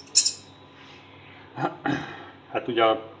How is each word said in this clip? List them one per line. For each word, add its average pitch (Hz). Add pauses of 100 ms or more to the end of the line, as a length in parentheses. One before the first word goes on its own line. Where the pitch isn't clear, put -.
(2500)
Hát -
ugye 113
a 110 (180)